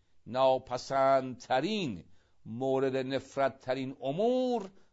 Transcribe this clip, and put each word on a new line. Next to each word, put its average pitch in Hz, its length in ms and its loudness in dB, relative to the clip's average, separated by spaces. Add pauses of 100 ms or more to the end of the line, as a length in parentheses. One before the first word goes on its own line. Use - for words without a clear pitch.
(260)
ناپسندترین، 131 1800 0 (420)
مورد 131 500 0
نفرتترین 131 1040 -4
امور 226 720 0 (220)